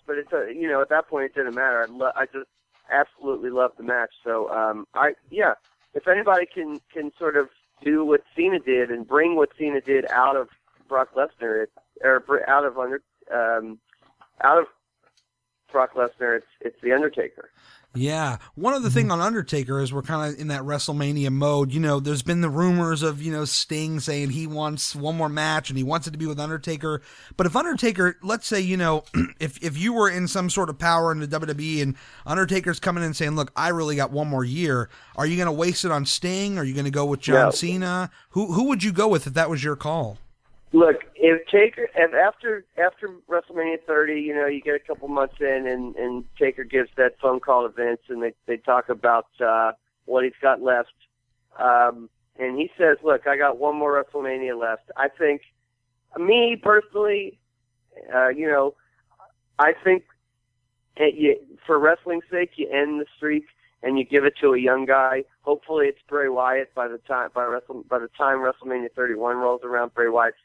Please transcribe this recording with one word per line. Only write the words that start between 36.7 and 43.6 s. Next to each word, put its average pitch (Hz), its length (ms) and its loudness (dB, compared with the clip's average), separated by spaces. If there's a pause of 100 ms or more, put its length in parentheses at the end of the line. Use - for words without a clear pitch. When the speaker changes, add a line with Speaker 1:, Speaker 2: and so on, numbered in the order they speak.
Speaker 2:
gonna 139 180 -2
go 143 140 0
with 143 160 -4
John 131 240 6
Speaker 1:
No. - 60 4
Speaker 2:
Cena? 180 600 -4 (200)
Who, 190 200 -2
who 208 140 2
would 240 180 0
you 208 80 0
go 202 160 2
with 170 180 2
if 135 100 -8
that 160 140 2
was 143 140 -4
your 147 140 -4
call? 151 400 -6 (560)
Speaker 1:
Look, 160 320 6 (100)
if 165 320 4
Taker, 208 480 4
if 165 180 2
after, 202 520 0 (120)
after 180 320 -2 (200)
WrestleMania 165 480 -2 (100)